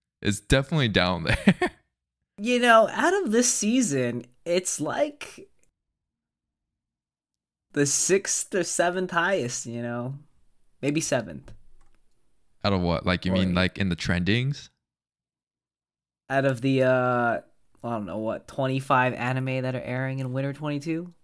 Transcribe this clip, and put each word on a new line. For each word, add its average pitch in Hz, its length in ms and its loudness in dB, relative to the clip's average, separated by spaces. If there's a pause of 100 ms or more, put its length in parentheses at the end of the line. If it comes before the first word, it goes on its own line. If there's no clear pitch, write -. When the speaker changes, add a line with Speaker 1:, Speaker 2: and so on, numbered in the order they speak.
(200)
Speaker 1:
it's 101 180 -2
definitely 139 500 2
down 90 360 0
<laughs> - 220 0
there. - 80 6 (840)
Speaker 2:
You 240 220 0
know, 226 320 8
out 302 220 2 (100)
of 214 80 0
this 240 200 4
season, 143 760 0 (180)
it's, 180 360 -2
like, - 680 -4 (2250)
the 143 140 2
sixth - 680 0
or 180 80 0
seventh 180 480 0
highest, 170 560 -2
you 120 160 -8
know? 120 320 -6 (680)
Maybe 147 200 0
seventh. 92 520 -6 (1120)
Speaker 1:
Out 101 80 2
of 92 80 2
what? 87 260 0
Like, 90 180 0
you 92 80 0
Speaker 2:
Or 95 40 2
Speaker 1:
mean, 92 180 2
like, 90 240 0
in 98 100 0
the 85 80 -2
trendings? 107 720 -2 (1600)
Speaker 2:
Out 135 160 0
of 131 160 2
the, 135 220 2
uh, 123 580 2 (440)
I 117 60 -6
don't 107 160 -4
know, 87 120 -6
what, 110 300 -6
twenty-five 131 680 2
anime 131 480 -2
that 127 120 -4
are 123 80 -6
airing 131 380 -6
in 127 120 -6
Winter 135 200 -4
twenty-two? 151 600 -6 (120)